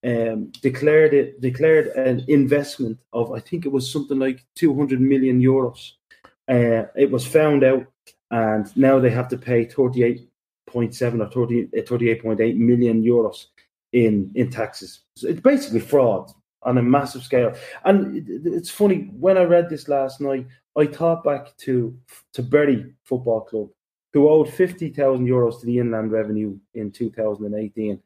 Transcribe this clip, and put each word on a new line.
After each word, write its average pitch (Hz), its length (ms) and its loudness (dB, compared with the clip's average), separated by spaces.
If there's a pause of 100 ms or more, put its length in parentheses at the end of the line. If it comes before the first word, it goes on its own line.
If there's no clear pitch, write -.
um, 113 480 -4 (120)
declared 147 500 4
it, 139 300 0
declared 143 460 2
an 127 400 -2
investment 139 720 0 (140)
of, 117 200 -4
I - 80 -8
think 175 260 -10
it 139 60 -4
was 127 200 -2
something 143 260 -4
like 131 360 -4
two 151 200 0
hundred 135 260 -2
million 131 420 2
euros. 131 500 0 (560)
Uh, 117 380 2 (100)
it 139 140 4
was 127 160 -4
found 151 380 2
out, 131 220 2 (440)
and 110 480 -2
now 135 200 6
they 127 120 4
have 123 180 -2
to 127 80 -4
pay 120 300 0
thirty-eight 123 600 0 (400)
point 117 280 -4
seven 120 260 -2
or 101 80 -4
thirty, 117 480 -2
uh, 113 100 -2
thirty-eight 117 360 -2
point 110 180 -2
eight 113 160 0
million 117 480 2
euros 117 400 0 (480)
in, 104 420 2
in 123 160 0
taxes. 110 500 -12 (160)
So - 120 -8
it's 170 120 -4
basically 262 400 2
fraud 117 500 0 (320)
on 127 160 0
a 120 40 2
massive 131 400 0
scale. 123 320 0 (300)
And 196 320 2
it, 160 120 -10 (180)
it, 170 80 -2
it's 170 160 -8
funny, 196 480 -2
when 185 180 2
I 185 60 4
read 170 260 2
this 156 180 -10
last 135 340 -4
night, 135 260 -6 (320)
I 151 80 2
thought 165 380 -2
back 139 340 -4
to, 123 360 -2 (380)
to 127 100 -8
Bury 127 520 0 (100)
Football 120 380 -2
Club, 107 260 -8 (460)
who 147 160 6
owed 156 200 4
fifty 180 380 -2
thousand 135 400 -2
euros 120 320 0
to 120 60 -12
the 120 120 -2
Inland 113 320 -4
Revenue 107 480 -4 (140)
in 107 180 -10
two 110 200 -8
thousand 107 340 -6
and 104 120 -8
eighteen. 107 500 -8